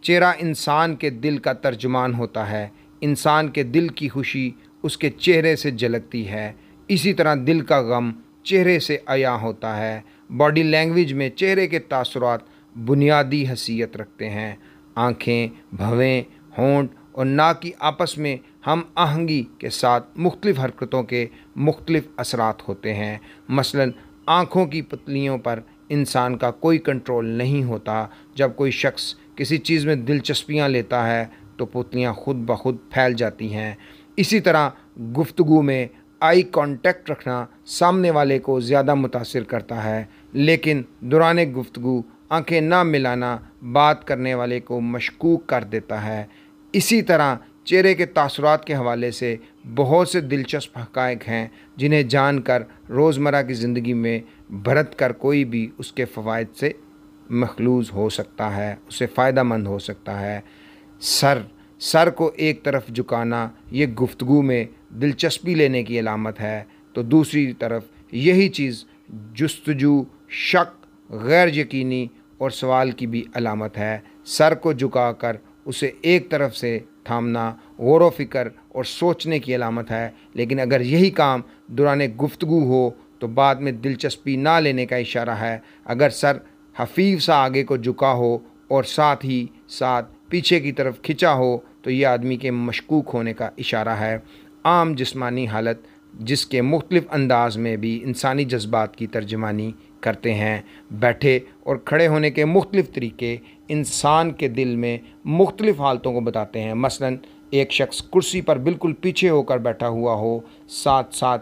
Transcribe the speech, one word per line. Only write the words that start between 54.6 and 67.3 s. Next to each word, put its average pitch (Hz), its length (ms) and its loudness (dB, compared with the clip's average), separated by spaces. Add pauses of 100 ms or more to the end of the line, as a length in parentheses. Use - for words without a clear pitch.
कर 131 140 0
कोई 139 320 0
भी 117 360 -4
उसके 123 240 -6
फ़वाइद 113 520 -6
से 147 220 -4 (540)
मखलूज 120 640 0
हो 104 160 -2
सकता - 380 -8
है, 101 300 -6 (100)
उसे - 180 -6
फ़ायदा 131 380 2
मंद 113 220 -2
हो 98 120 -4
सकता 101 340 -12
है। 101 320 -8 (560)
सर, 135 440 2 (360)
सर 165 300 4
को 160 200 -2
एक 156 340 -2
तरफ 139 260 -2
झुकाना 117 640 -4 (180)
ये 143 140 2
गुफ्तगू 127 560 2
में 123 260 0 (240)
दिलचस्पी 147 600 -2
लेने 135 280 2
की 117 160 -4
अलामत 110 420 -4
है, 107 260 -8 (280)
तो 123 80 -2
दूसरी 143 500 2